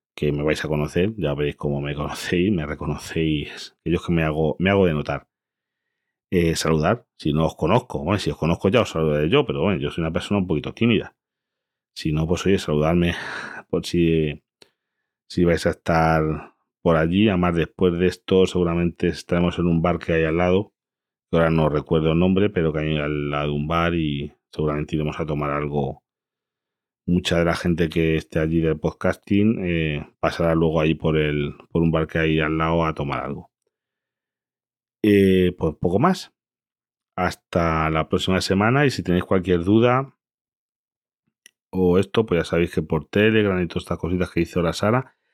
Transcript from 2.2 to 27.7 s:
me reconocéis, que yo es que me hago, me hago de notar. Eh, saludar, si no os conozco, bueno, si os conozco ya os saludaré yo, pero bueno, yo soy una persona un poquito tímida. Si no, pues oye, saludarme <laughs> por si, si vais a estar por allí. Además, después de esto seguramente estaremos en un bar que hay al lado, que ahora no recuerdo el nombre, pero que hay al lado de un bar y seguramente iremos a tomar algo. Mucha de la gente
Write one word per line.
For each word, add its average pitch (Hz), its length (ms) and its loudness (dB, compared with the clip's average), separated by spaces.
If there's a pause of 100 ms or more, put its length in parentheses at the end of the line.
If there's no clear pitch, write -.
me 80 140 -2
reconocéis, 76 1160 -6
que 80 80 -4
yo 82 60 2
es - 100 -6
que 90 60 -2
me 82 100 2
hago, 78 380 -2
me 92 100 2
hago 98 160 4
de 80 80 0
notar. 71 320 -6 (1040)
Eh, 85 240 2
saludar, 80 520 0 (120)
si 78 140 -2
no 78 140 2
os 73 100 -4
conozco, 104 480 0
bueno, 98 160 0
si - 100 -2
os 71 60 -6
conozco - 320 0
ya 113 120 4
os 101 100 -2
saludaré 78 380 0
yo, 139 160 2
pero 71 180 -4
bueno, 90 180 0
yo 67 100 -4
soy - 120 -6
una 82 100 -2
persona 92 260 -2
un 92 80 -2
poquito 78 260 -4
tímida. 113 440 0 (800)
Si 78 160 -4
no, 80 160 0
pues 87 180 -2
oye, 95 120 4
saludarme 82 560 0 (280)
<laughs> - 260 -16
por 87 160 -2
si, 80 580 0 (840)
si 87 160 0
vais 85 220 2
a 87 40 4
estar 80 840 0 (260)
por 85 160 2
allí. 90 320 2
Además, 90 280 2
después 85 420 0
de 90 80 4
esto 92 400 2
seguramente 87 640 0
estaremos 87 500 -2
en 85 80 0
un 85 160 2
bar 87 160 0
que 87 140 -4
hay 80 120 2
al 80 120 0
lado, 90 360 0 (580)
que 85 80 2
ahora 82 120 4
no 80 180 2
recuerdo 78 440 0
el 82 80 2
nombre, 95 300 2
pero 80 220 -2
que 76 80 -4
hay 78 180 -2
al 73 320 -4
lado 73 180 -4
de 73 60 -4
un 73 120 -4
bar 85 280 -2
y 73 380 -4 (200)
seguramente 76 420 -4
iremos 76 240 -4
a 82 80 -6
tomar 73 240 -6
algo. 73 540 -6 (1000)
Mucha 90 320 2
de 85 60 2
la 85 100 2
gente 82 360 0